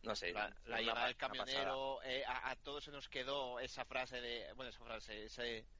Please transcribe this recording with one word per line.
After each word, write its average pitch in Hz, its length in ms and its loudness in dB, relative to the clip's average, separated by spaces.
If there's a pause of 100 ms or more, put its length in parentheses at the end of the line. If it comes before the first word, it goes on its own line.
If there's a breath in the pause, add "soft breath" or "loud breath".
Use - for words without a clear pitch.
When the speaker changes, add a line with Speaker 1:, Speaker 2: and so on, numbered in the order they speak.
Speaker 1:
No 110 120 2
sé, 87 160 0
Speaker 2:
La, 104 180 4
Speaker 1:
fue - 200 -12
Speaker 2:
la 117 60 2
Speaker 1:
una 113 40 4
Speaker 2:
llegada 113 220 4
Speaker 1:
pa-, 123 60 6
Speaker 2:
del 123 80 2
Speaker 1:
una 135 120 2
pasada. - 180 2
Speaker 2:
camionero, 135 580 2
eh, 131 220 0
a, 127 260 0
a 127 60 0
todos 143 260 -4
se 151 80 -10
nos 139 180 -8
quedó 131 500 0
esa 131 260 -2
frase 127 360 0
de, 120 320 -2
bueno, 123 160 -6
esa 117 160 -12
frase, 110 400 -4
ese, 117 400 -2 (140)